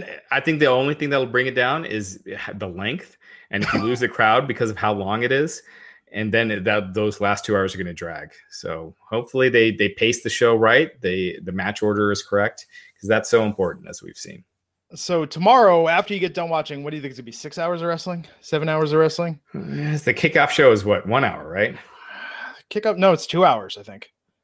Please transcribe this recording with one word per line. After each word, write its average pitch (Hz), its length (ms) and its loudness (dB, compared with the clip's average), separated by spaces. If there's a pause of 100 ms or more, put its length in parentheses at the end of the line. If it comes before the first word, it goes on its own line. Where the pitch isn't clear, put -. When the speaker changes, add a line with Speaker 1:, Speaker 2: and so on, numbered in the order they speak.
Speaker 1:
then - 120 -16 (120)
Speaker 2:
I 135 80 0
think 156 200 0
the 147 80 4
only 131 260 2
thing 147 160 -4
that'll 139 160 0
bring 123 200 0
it 123 100 -6
down 135 300 0
is 98 380 -8 (320)
the 101 140 -8
length. 101 480 -8 (340)
And 101 120 -2
if - 100 -2
you 101 80 0
lose 117 180 -2
the 120 80 0
crowd 131 400 2
because 120 240 -2
of 101 60 -10
how 107 160 0
long 101 300 -4
it 123 80 0
is, 151 300 -2 (500)
and 107 220 -4
then 113 180 2
it, 101 120 -6
that, 101 300 -2
those 107 260 -2
last 101 240 0
two 107 120 -2
hours 95 200 0
are - 20 -12
gonna 87 160 -6
drag. 78 360 -12 (200)
So 80 460 -12 (140)
hopefully 123 400 0
they, 117 220 6
they 104 180 0
pace 117 340 -2
the 113 60 -4
show 117 260 4
right. 117 340 4 (120)
They, 92 420 -2
the 90 80 -10
match 95 320 -4
order 104 280 2
is 101 120 -4
correct, 101 420 -2 (340)
'cause 98 100 -4
that's 110 200 2
so 113 140 4
important, 90 460 -4
as - 120 -16
we've - 160 -20
seen. - 260 -18 (500)
Speaker 1:
So 170 320 -4
tomorrow, 180 640 6
after 196 240 2
you 190 80 -4
get 180 120 -2
done 170 160 -4
watching, 151 340 -4
what 151 80 -10
do 156 40 -8
you 147 60 -10
think 135 100 -8
it's 123 80 -18
gonna 120 60 -16
be? 117 80 -18
Six - 240 -16
hours 170 240 -4
of 170 80 -4
wrestling? 170 360 -6 (140)
Seven 156 300 -2
hours 156 240 0
of 156 60 6
wrestling? 160 400 2 (140)
Speaker 2:
Yes, 147 500 -4
the 127 100 2
kickoff 156 380 2
show 135 200 8
is 104 140 4
what, 101 220 0
one 127 180 2
hour, 85 240 -6
right? 98 260 0 (480)
Speaker 1:
<sighs> - 480 -16
Kickoff? 214 260 -2
No, 190 140 6
it's 165 160 0
two 175 160 2
hours, 110 340 2
I 101 60 -18
think. 98 280 -20 (320)